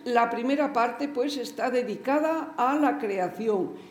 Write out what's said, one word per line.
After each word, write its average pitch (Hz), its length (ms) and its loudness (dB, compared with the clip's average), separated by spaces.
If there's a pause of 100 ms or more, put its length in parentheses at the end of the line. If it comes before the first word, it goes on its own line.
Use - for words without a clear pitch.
la 233 240 4
primera 262 440 0
parte, 240 340 0
pues, 277 300 -2
está 233 320 -4
dedicada 277 880 0
a 262 180 2
la 285 220 4
creación 196 760 -2 (180)